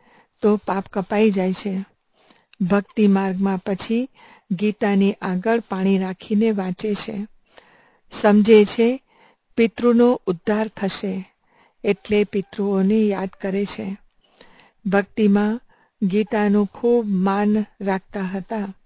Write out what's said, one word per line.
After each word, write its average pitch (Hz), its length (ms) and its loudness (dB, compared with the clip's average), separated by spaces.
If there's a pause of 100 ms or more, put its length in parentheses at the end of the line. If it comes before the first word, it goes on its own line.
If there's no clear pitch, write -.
(420)
તો 214 160 2
પાપ 196 300 -4
કપાઈ 208 440 0
જાય 185 220 0
છે. 190 320 -6 (760)
ભક્તિ 202 460 2
માર્ગમાં 196 500 0
પછી 226 520 -4 (420)
ગીતાની 202 640 0
આગળ 190 460 -2
પાણી 190 380 -2
રાખીને 202 540 -2
વાંચે 196 440 -4
છે. 208 320 -8 (840)
સમજે 208 540 6
છે 233 380 -2 (540)
પિતૃનો 240 680 2
ઉદ્ધાર 214 420 -2
થશે, 190 680 -8 (500)
એટલે 208 400 0
પિતૃઓને 196 720 -2
યાદ 196 340 0
કરે 196 360 -6
છે. 196 320 -10 (880)
ભક્તિમાં 208 760 0 (400)
ગીતાનું 208 640 0
ખૂબ 240 420 0
માન 202 580 0 (160)
રાખતા 196 400 -6
હતા. 196 520 -8 (120)